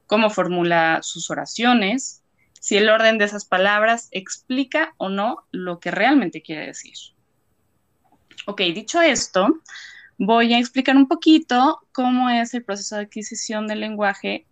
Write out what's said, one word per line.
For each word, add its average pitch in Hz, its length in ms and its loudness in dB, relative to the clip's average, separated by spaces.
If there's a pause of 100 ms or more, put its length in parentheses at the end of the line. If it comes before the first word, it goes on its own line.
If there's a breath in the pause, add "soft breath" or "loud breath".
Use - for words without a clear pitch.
cómo 214 240 2
formula 170 720 0
sus - 280 -10
oraciones, 220 920 -2 (380)
si - 160 -2
el 214 120 4
orden 220 300 4
de 208 60 2
esas 202 200 -4
palabras 208 680 0
explica 269 840 -6
o 190 100 -6
no 202 420 -6
lo 180 300 -8
que 175 100 -8
realmente 196 520 0
quiere 156 220 -12
decir. - 300 -18 (1500)
Ok, 202 140 -6 (120)
dicho 339 300 -2
esto, 269 580 2 (580 loud breath)
voy 233 360 2
a 233 40 4
explicar 262 380 2
un 269 120 8
poquito 311 720 2 (100)
cómo 254 400 0
es 233 240 -2
el 240 80 -6
proceso 202 320 -8
de 208 80 -6
adquisición 214 640 -8
del 214 140 -6
lenguaje 208 720 -4